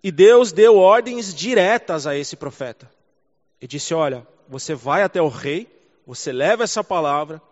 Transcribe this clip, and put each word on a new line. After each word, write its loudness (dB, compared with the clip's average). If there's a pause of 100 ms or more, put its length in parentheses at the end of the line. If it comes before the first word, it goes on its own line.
E -6
Deus 6
deu 6
ordens 2
diretas -2
a -4
esse -10
profeta. -14 (720)
E -20
disse, -10
"Olha, -4 (220)
você -12
vai -2
até -4
o 0
rei, -8 (380)
você -12
leva -2
essa -6
palavra -6 (120)